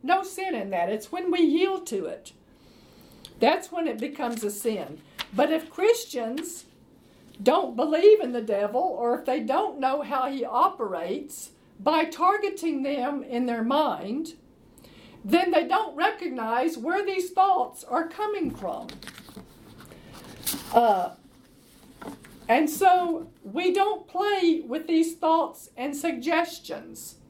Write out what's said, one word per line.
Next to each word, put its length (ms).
no 200
sin 320
in 160
that. 180
It's 220
when 200
we 80
yield 480
to 180
it. 280
That's 320
when 160
it 120
becomes 440
a 80
sin. 480
But 180
if 180
Christians 960
don't 340
believe 440
in 120
the 100
devil, 400
or 380
if 60
they 140
don't 400
know 220
how 280
he 140
operates 1080
by 260
targeting 800
them 400
in 220
their 180
mind, 720
then 280
they 160
don't 280
recognize 840
where 280
these 240
thoughts 540
are 240
coming 440
from. 360
Uh, 380
and 220
so 600
we 300
don't 340
play 580
with 220
these 280
thoughts 640
and 180
suggestions. 1200